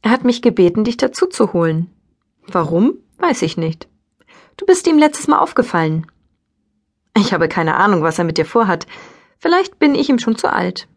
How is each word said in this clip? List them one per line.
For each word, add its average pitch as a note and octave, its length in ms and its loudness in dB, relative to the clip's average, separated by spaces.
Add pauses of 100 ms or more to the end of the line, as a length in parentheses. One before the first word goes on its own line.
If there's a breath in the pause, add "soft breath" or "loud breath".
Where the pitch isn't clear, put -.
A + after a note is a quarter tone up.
Er G#3+ 80 0
hat B3+ 140 0
mich A#3+ 180 0
gebeten, G#3 400 2
dich A#3 140 -2
dazu C4 300 -2
zu A#3 260 -2
holen. E3 360 0 (600)
Warum? F3 460 0 (240)
Weiß E4 240 0
ich - 140 -4
nicht. D#3+ 300 -8 (720 soft breath)
Du G4+ 100 -6
bist F#4 220 2
ihm D#4 100 4
letztes D4+ 300 2
Mal D4 100 4
aufgefallen. D#3+ 720 -2 (1080)
Ich G3 140 0
habe E3 140 0
keine D#3+ 280 -2
Ahnung, F#3+ 260 2
was D#3+ 160 -2
er F3 60 0
mit E3 140 -4
dir D#3+ 80 0
vorhat. F#3+ 400 0 (520 loud breath)
Vielleicht F4+ 400 0
bin C#4+ 160 2
ich C#4 140 -2
ihm B3+ 100 2
schon A3+ 180 -2
zu - 140 -4
alt. - 460 -6